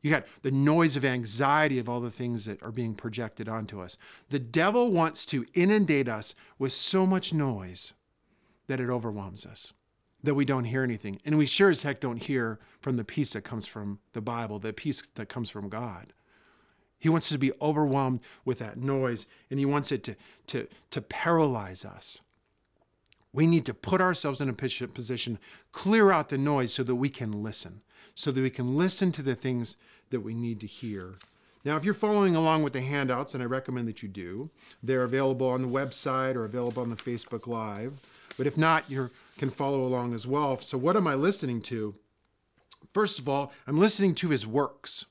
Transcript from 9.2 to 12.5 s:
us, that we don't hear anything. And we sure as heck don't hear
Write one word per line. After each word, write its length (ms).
us, 260
that 120
we 100
don't 200
hear 180
anything. 420
And 140
we 80
sure 240
as 100
heck 180
don't 220
hear 380